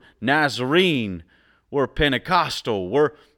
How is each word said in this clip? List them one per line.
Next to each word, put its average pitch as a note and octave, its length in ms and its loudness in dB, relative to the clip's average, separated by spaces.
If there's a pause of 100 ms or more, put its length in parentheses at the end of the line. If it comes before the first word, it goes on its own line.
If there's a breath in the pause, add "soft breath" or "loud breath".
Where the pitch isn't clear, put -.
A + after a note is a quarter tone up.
(200 soft breath)
Nazarene, B2+ 1040 0 (460 soft breath)
we're C3+ 160 0
Pentecostal, C3 1040 -2
we're C#3+ 220 2 (260 soft breath)